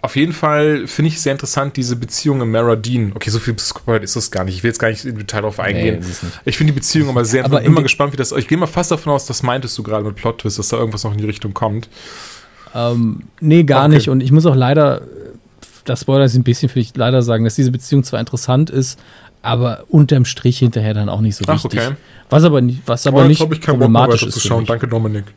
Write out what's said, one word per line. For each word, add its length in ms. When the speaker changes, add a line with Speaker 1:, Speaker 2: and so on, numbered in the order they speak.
Speaker 1:
auf 140
jeden 180
Fall 520
finde 220
ich 120
sehr 120
interessant, 460
diese 180
Beziehung 460
in 80
Mara 260
Dean. 380
Okay, 160
so 80
viel 200
spoilert 460
ist 120
das 140
gar 140
nicht. 120
Ich 60
will 60
jetzt 120
gar 100
nicht 160
im 100
Detail 260
drauf 160
Speaker 2:
Nee, 60
Speaker 1:
eingehen. 360
Speaker 2:
ist 80
es 160
nicht. 200
Speaker 1:
Ich 140
finde 160
die 40
Beziehung 300
aber 160
sehr, 200
Speaker 2:
Aber 140
Speaker 1:
bin 60
Speaker 2:
in 80
Speaker 1:
immer 40
Speaker 2:
de- 80
Speaker 1:
gespannt, 280
wie 60
das, 140
ich 160
gehe 100
mal 80
fast 240
davon 240
aus, 100
das 180
meintest 360
du 40
gerade 220
mit 120
Plot-Twist, 420
dass 100
da 80
irgendwas 280
noch 80
in 60
die 80
Richtung 280
kommt. 340
Speaker 2:
Ähm, 480
nee, 220
gar 240
Speaker 1:
Okay. 80
Speaker 2:
nicht. 160
Und 100
ich 120
muss 140
auch 100
leider, 460
das 160
Spoiler 220
ist 100
ein 80
bisschen, 260
für 120
dich 160
leider 260
sagen, 220
dass 100
diese 160
Beziehung 340
zwar 160
interessant 480
ist, 300
aber 460
unterm 360
Strich 340
hinterher 360
dann 140
auch 120
nicht 160
so 100
Speaker 1:
Ach, 80
Speaker 2:
wichtig. 260
Speaker 1:
okay. 140
Speaker 2:
Was 140
aber 180
ni-, 240
was 200
aber 120
Speaker 1:
Oh, 20
jetzt 80
Speaker 2:
nicht 140
Speaker 1:
hab 100
ich 80
keinen 180
Bock 120
mehr 100
Speaker 2:
problematisch 140
ist 60
für 120
Speaker 1:
weiterzuschauen. 280
Speaker 2:
mich. 80
Speaker 1:
Danke, 200
Dominik. 360